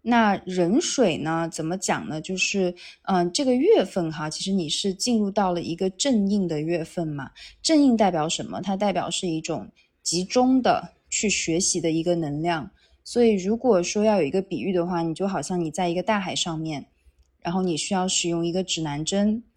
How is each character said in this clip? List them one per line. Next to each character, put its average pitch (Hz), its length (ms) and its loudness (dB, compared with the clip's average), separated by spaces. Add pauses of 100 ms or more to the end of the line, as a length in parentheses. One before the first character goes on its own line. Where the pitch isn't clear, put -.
那 220 460 4
壬 185 340 2
水 208 380 2
呢， 160 340 -2
怎 165 140 -8
么 175 100 -4
讲 156 320 -4
呢？ 156 140 -6
就 185 160 -6
是， 180 360 0 (280)
呃， 180 260 2
这 175 160 -2
个 254 100 4
月 302 300 6
份 175 260 -2
哈， 156 200 -6
其 - 120 -10
实 190 80 -4
你 190 160 0
是 190 280 -2
进 240 240 0
入 208 120 0
到 190 220 0
了 175 80 -2
一 156 160 -6
个 190 140 0
正 208 400 2
印 196 180 0
的 151 140 -2
月 165 200 -2
份 165 240 -4
嘛。 143 260 -8 (280)
正 320 180 4
印 262 200 6
代 208 120 6
表 160 160 0
什 - 200 -4
么？ 113 160 -6
它 190 140 -2
代 202 180 0
表 170 160 -2
是 - 180 -4
一 160 140 -2
种 143 280 -6 (320)
集 180 220 -2
中 254 380 4
的 180 320 0 (160)
去 - 180 0
学 170 320 0
习 185 220 -2
的 165 80 0
一 160 120 0
个 175 120 2
能 151 260 -2
量。 165 300 -2 (340)
所 - 180 0
以 226 120 6
如 196 240 0
果 220 240 4
说 208 220 0
要 214 120 4
有 180 60 2
一 139 80 0
个 185 100 0
比 151 220 -4
喻 185 100 -2
的 175 140 0
话， 175 160 -2
你 165 100 -2
就 185 160 -4
好 185 140 -4
像 180 200 -4
你 160 80 -2
在 175 200 -2
一 170 40 -2
个 175 80 -2
大 208 180 0
海 180 160 -6
上 165 200 -4
面， 156 300 -6 (540)
然 170 120 -6
后 190 100 0
你 175 140 0
需 - 160 -4
要 185 140 0
使 185 220 -2
用 170 180 0
一 170 60 -2
个 185 100 0
指 170 200 -4
南 151 220 -4
针。 208 380 0 (140)